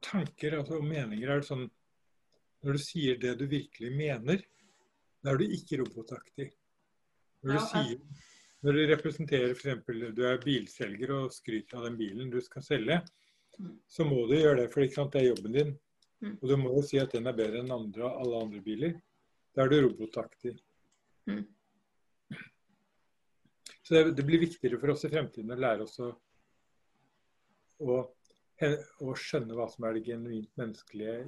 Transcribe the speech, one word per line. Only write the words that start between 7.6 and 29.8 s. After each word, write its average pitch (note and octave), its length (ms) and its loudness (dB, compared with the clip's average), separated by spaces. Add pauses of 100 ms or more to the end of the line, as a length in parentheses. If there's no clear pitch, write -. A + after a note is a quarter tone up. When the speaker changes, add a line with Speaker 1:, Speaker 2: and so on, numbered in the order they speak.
Speaker 1:
sier, C3+ 300 -2 (640)
når C#3+ 140 4
du D3+ 100 4
representerer D3 680 2
for - 140 -10
eksempel, A#2 460 -6
du A#2+ 120 0
er B2+ 120 2
bilselger B2 720 -4
og C3+ 200 -2
skryter A2 460 -8
av A#2+ 120 -8
den A#2 100 -8
bilen A2+ 320 -6
du B2 100 -2
skal - 220 -12
selge, C#3+ 380 0 (580)
Speaker 2:
Mm. F3+ 180 -12 (100)
Speaker 1:
så - 200 -2
må B2+ 220 2
du C3+ 80 6
gjøre D3+ 240 8
det, A#2+ 100 0
for - 80 0
ikke C3 160 4
sant, C#3+ 160 -2
det C#3 100 2
er B2 140 6
jobben G#2 160 -4
din. C#3+ 280 2 (420)
Speaker 2:
Mm. G#3 200 -8
Speaker 1:
Og C3+ 60 -4
du C3+ 80 6
må C3+ 200 2
jo C#3+ 60 6
si C#3 160 0
at C3+ 140 2
den A#2 160 -2
er C3 60 0
bedre A2 260 0
enn B2+ 120 -4
andre, A2 360 -6
alle B2 340 -2
andre G#2 200 -8
biler. A#2+ 400 -2 (520)
Da C3+ 100 4
er C3+ 60 6
du D3 120 8
robotaktig. A2 760 -2 (680)
Speaker 2:
Mm. G#3 180 -4 (2500)
Speaker 1:
Så - 120 0
det, D#3+ 200 8
det C#3 100 0
blir E3 140 6
viktigere B2+ 400 0
for C#3+ 140 2
oss D3 100 -6
i D#3 60 -2
fremtiden B2 420 -4
å B2 80 -6
lære A#2 240 2
oss - 160 -12
å, A#2+ 140 -8 (1700)
å, C3 180 2 (1040)
å C3 160 -6
skjønne A#2 400 -4
hva A#2 140 0
som - 180 -10